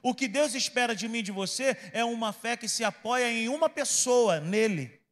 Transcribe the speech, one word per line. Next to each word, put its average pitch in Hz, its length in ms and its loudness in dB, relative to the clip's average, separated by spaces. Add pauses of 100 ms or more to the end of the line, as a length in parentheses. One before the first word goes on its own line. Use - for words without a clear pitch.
O 247 120 0
que 269 140 -4
Deus 254 260 0
espera 240 420 0
de 202 120 -8
mim 226 100 -4
e 233 60 -2
de 196 80 -6
você 196 440 -2 (160)
é 226 140 0
uma 226 260 -4
fé 233 240 -4
que 233 120 -10
se - 160 -2
apoia 240 480 0
em 226 180 0
uma 311 180 2
pessoa, 247 720 2
nele. 175 640 0 (100)